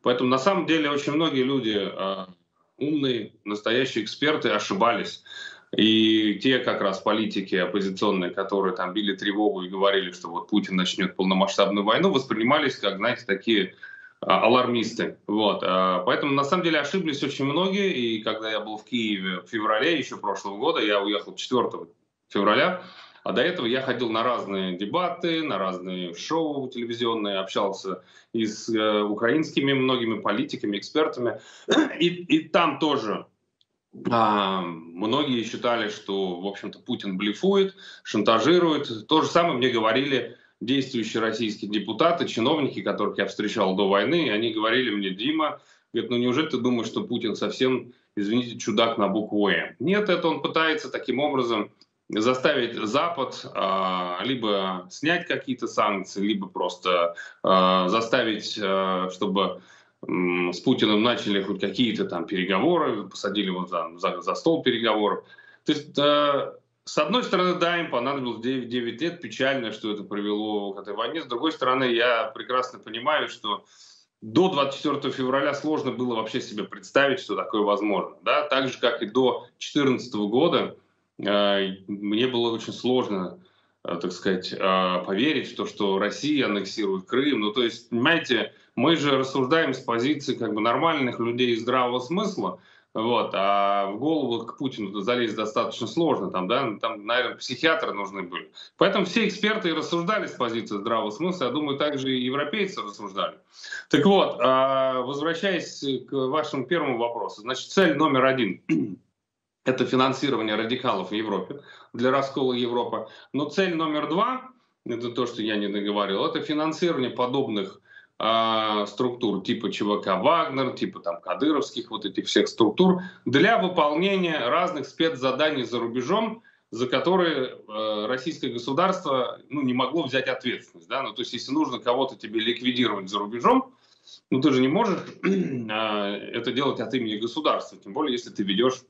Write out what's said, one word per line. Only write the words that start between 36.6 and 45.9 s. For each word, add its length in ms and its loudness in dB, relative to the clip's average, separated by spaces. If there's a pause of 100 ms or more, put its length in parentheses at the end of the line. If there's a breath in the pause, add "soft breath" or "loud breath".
Путин 380 -4
блефует, 580 2 (280 loud breath)
шантажирует. 1040 2
То 140 6
же 80 0
самое 280 4
мне 120 4
говорили 640 2 (240 loud breath)
действующие 640 0
российские 480 -2
депутаты, 560 2
чиновники, 560 0
которых 380 -2
я 80 2
встречал 480 0
до 120 2
войны, 380 4
и 40 0
они 220 0
говорили 380 2
мне: 220 -2
«Дима, 500 -2 (320 loud breath)